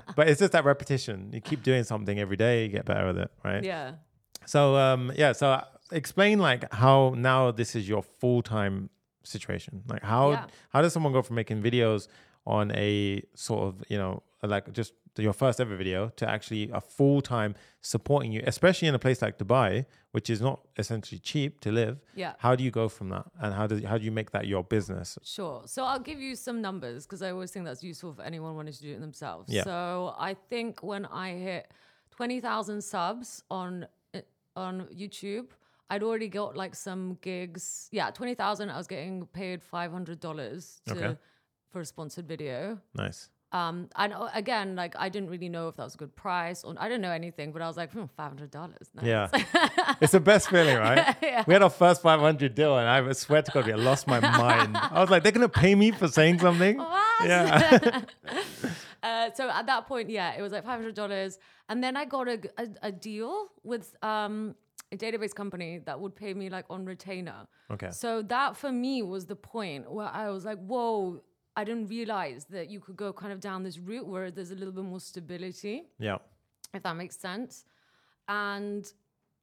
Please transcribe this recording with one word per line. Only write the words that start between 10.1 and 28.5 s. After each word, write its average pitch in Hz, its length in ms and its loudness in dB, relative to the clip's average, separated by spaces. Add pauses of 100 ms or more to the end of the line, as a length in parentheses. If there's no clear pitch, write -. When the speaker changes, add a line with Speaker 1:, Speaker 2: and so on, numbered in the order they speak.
Speaker 1:
Yeah. 143 140 -2 (240)
Speaker 2:
how 139 120 4
does 165 120 4
someone 156 200 0
go 131 80 4
from 117 140 -4
making 110 260 -2
videos 113 460 2 (380)
on 104 300 0
a 101 480 0 (120)
sort 107 320 -4
of, 95 220 -10
you 104 80 -2
know, 95 260 -4 (180)
like, 101 320 -2
just 117 200 -6 (240)
your 107 160 2
first 131 260 2
ever 113 160 -2
video 92 400 -2
to 113 120 -6
actually 107 440 -4
a 101 100 -6
full-time 131 720 2 (280)
supporting 123 500 0
you, 110 160 -4
especially 175 400 4
in 143 80 4
a 117 40 0
place 131 220 2
like 104 160 -2
Dubai, 113 480 2 (260)
which - 180 -2
is 110 120 -2
not 135 200 -2 (160)
essentially 104 420 -6
cheap 147 420 -4
to 104 100 -4
live? 117 280 0 (160)
Speaker 1:
Yeah. 175 240 -8
Speaker 2:
How 123 160 4
do 127 80 0
you 127 80 -2
go 113 180 0
from 98 200 -10
that? 95 160 -8 (140)
And 104 140 -4
how 104 140 -2
do, 107 180 -4
how 110 120 -2
do 107 80 -6
you 110 60 -4
make 110 200 -6
that - 160 -4
your 95 160 -2
business? 95 600 -4
Speaker 1:
Sure. 160 420 -10
So 254 180 -8
I'll 262 160 -4
give 294 200 -14
you 269 160 -10
some 233 260 -8
numbers 156 440 -10
'cause 185 160 -16
I 190 100 -6
always 185 200 -10
think 180 140 -10
that's 135 180 -12
useful 170 300 -14
for 123 100 -18
anyone 160 320 -10